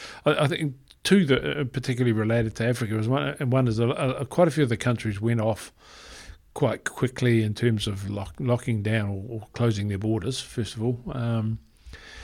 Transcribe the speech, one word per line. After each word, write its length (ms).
I, 180
I 40
think 280
two 220
that 200
are 200
particularly 480
related 420
to 100
Africa 320
is 100
one, 320
and 120
one 160
is 120
a, 80
a, 220
a, 40
quite 220
a 40
few 120
of 60
the 80
countries 440
went 200
off 300
quite 320
quickly 580
in 100
terms 340
of 220
lock-, 300
locking 420
down 280
or, 200
or 240
closing 360
their 100
borders, 420
first 340
of 80
all. 160
Um, 480